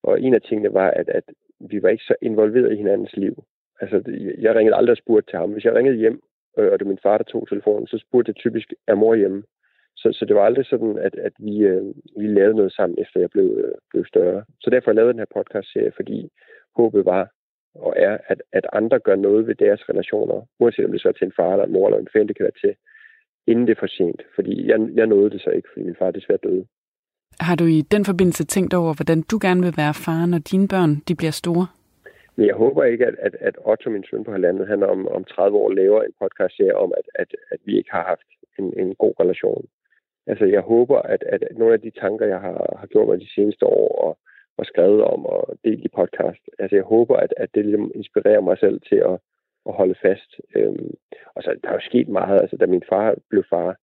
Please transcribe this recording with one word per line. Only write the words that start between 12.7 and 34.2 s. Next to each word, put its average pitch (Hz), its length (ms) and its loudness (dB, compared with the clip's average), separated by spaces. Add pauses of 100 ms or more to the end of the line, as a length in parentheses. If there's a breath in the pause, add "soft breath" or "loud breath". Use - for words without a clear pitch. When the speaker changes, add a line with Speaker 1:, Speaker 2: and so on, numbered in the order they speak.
Speaker 1:
sammen, 87 280 -2
efter - 180 -4
jeg 90 100 2
blev, 95 200 2 (140)
øh, - 100 -4 (160)
blev - 160 -2
større. 92 380 0 (180)
Så - 80 -2
derfor 123 160 2
har 113 80 2
jeg - 20 2
lavet 117 200 4
den 113 40 -10
her - 180 -10
podcastserie, 107 580 -4
fordi - 340 -8 (460 soft breath)
håbet 104 300 2
var 92 260 0 (440)
og - 220 -4
er, 101 200 2 (100)
at, - 140 -4 (100)
at 98 220 -2
andre 113 260 0
gør 98 160 2
noget 104 320 2
ved 110 80 -4
deres 104 340 0
relationer, 107 580 -4 (120)
uanset 117 260 2
om - 60 -2
det 98 100 -6
så - 60 0
er 95 40 4
til - 140 -2
en 92 140 -8
far 87 120 0
eller 98 140 2
en - 60 -10
mor, 95 160 2
eller 104 120 2
en - 140 -10
fan, 107 140 2
det 107 100 -8
kan 98 60 -2
være - 220 -4
til, 101 100 0 (720 soft breath)
inden 120 200 2
det 113 80 4
er - 40 -20
for 98 80 -4
sent. - 340 -4 (140)
Fordi 98 320 -4
jeg, - 120 4 (160)
jeg 113 120 4
nåede 104 220 4
det 101 120 -8
så - 80 -4
ikke, 87 240 -4
fordi 101 120 -10
min 87 140 -8
far 92 120 -2
desværre - 320 -4
døde. 92 220 -2 (720)
Speaker 2:
Har 170 160 0
du 165 100 0
i 160 160 4
den 202 240 0
forbindelse 180 400 0
tænkt 180 280 -2
over, 165 200 0
hvordan 160 280 0 (100)
du 220 100 -2
gerne 180 200 2
vil 175 160 -2
være 151 160 -2 (120)
far, 165 200 -2
når 175 160 0 (100)
dine 190 160 2
børn, 180 240 2 (160)
de 175 80 -2
bliver 156 160 -4
store? 175 360 -2 (680 soft breath)
Speaker 1:
Men 107 120 2
jeg 101 80 0
håber 139 280 2
ikke, 120 220 2
at, 117 140 -2
at, 107 200 -6
at - 160 -4 (100)
Otto, 110 240 -2
min 98 200 -6
søn 107 140 -8